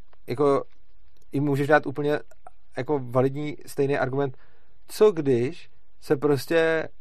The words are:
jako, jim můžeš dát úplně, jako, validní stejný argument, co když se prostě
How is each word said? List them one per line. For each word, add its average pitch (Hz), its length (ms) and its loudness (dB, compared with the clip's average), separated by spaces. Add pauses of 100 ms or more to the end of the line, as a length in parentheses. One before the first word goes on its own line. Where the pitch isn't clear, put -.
(260)
jako, 139 380 4 (680)
jim 139 120 0
můžeš 139 240 2
dát 147 180 6
úplně, 147 320 0 (580)
jako, 135 260 0
validní 135 540 2 (100)
stejný 139 320 0
argument, 131 380 0 (520)
co 214 240 6
když 139 580 0 (300)
se - 160 2
prostě 160 720 2 (120)